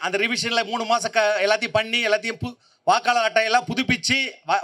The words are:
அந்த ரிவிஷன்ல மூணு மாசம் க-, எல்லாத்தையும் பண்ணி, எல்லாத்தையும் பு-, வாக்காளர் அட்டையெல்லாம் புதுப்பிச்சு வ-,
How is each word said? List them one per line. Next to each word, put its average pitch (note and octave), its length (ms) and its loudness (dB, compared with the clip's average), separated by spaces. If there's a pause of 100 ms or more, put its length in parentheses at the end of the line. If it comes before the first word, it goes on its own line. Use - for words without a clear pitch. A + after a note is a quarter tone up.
அந்த F#3 140 -2
ரிவிஷன்ல A#3 520 0
மூணு A3+ 160 -4
மாசம் A3 300 0
க-, G#3+ 280 2
எல்லாத்தையும் G#3+ 320 0
பண்ணி, A3+ 300 0
எல்லாத்தையும் G#3+ 360 -2
பு-, B3 140 -8 (320)
வாக்காளர் A#3 400 4
அட்டையெல்லாம் A3 420 2
புதுப்பிச்சு B3+ 480 -2 (320)
வ-, F#3 140 2